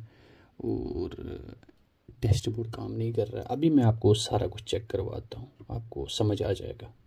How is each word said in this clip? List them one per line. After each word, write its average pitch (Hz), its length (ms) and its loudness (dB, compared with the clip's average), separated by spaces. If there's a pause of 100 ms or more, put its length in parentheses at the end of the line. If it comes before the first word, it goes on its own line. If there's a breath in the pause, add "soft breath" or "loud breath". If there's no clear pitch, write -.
(640 soft breath)
और - 520 -4 (1040)
डैशबोर्ड 113 500 2
काम 107 200 -8
नहीं 113 220 -2
कर 110 140 2
रहा 110 140 -8
है। - 80 -10
अभी 147 200 2
मैं 143 160 8
आपको 110 320 6
सारा 95 300 0
कुछ - 160 -10
चेक - 240 -2
करवाता - 520 -6
हूँ, 123 100 -12 (220)
आपको 113 380 -8
समझ 104 320 0
आ 98 120 0
जाएगा। - 400 -8 (140)